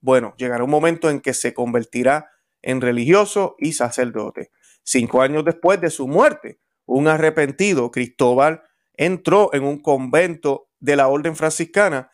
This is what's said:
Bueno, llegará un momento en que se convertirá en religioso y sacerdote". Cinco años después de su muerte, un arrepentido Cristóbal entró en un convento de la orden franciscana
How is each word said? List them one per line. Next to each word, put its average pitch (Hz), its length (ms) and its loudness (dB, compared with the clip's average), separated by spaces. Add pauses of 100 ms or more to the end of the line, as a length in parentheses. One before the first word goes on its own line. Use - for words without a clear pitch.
Bueno, 123 340 0
llegará 123 280 -4
un 139 60 -2
momento 165 380 0
en 143 120 -2
que 131 120 -4
se - 220 -6
convertirá 123 760 -2 (300)
en 127 220 -6
religioso 175 760 0
y 156 140 -4
sacerdote". 120 760 -6 (320)
Cinco 127 400 0
años 147 240 0
después 170 340 2
de 170 80 0
su 139 200 -6
muerte, 226 520 0 (240)
un 139 240 0
arrepentido 156 840 0
Cristóbal 127 720 0 (320)
entró 185 580 2
en 139 100 -2
un 143 180 -4
convento 143 880 -2 (100)
de 143 160 0
la 139 100 4
orden 151 300 -2
franciscana 160 760 -2